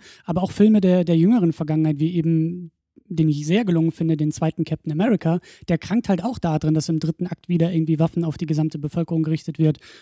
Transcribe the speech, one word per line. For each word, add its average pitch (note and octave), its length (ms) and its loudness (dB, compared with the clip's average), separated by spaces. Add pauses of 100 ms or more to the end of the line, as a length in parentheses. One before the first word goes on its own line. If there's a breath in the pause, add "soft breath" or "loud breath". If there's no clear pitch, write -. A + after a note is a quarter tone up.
(240 loud breath)
aber F3+ 180 2
auch - 100 -2
Filme G#3+ 280 6
der, F3+ 240 4
der E3+ 120 2
jüngeren F3 360 4
Vergangenheit, D#3 460 -2
wie D#3+ 160 0
eben, E3 560 -2 (380)
den D#3+ 200 0
ich D3 180 -2
sehr G3 180 2
gelungen E3 280 0
finde, D#3+ 240 -2
den D3+ 160 -2
zweiten D#3+ 320 -4
Captain - 280 -6
America, F3 460 0 (300 loud breath)
der E3+ 100 0
krankt - 300 -4
halt F#3+ 160 0
auch A#3+ 140 -6
da D#3 200 -2
drin, D#3 160 0
dass D#3 140 -2
im D#3+ 100 -2
dritten E3 280 -4
Akt - 220 -12
wieder F3 240 0
irgendwie D#3+ 260 0
Waffen E3 260 0
auf D#3 120 -4
die E3 100 -8
gesamte D#3 320 -2
Bevölkerung D#3+ 440 -4
gerichtet D#3 360 -4
wird D#3 200 2 (240 loud breath)